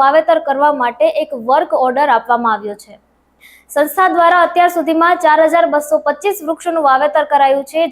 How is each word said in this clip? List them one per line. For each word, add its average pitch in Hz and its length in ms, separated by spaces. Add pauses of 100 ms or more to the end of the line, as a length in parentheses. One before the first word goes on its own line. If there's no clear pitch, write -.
વાવેતર 320 460
કરવા 285 240 (100)
માટે 240 240 (200)
એક 302 100 (160)
વર્ક 320 320
ઓર્ડર 254 320
આપવામાં 233 400
આવ્યો 208 300
છે. 202 120 (760)
સંસ્થા 302 400
દ્વારા 349 320
અત્યાર 349 300
સુધીમાં 330 500
ચાર 311 120 (140)
હજાર 339 220
બસો 302 340
પચીસ 381 400
વૃક્ષોનું 330 400
વાવેતર 294 360 (100)
કરાયું 277 380
છે, 320 200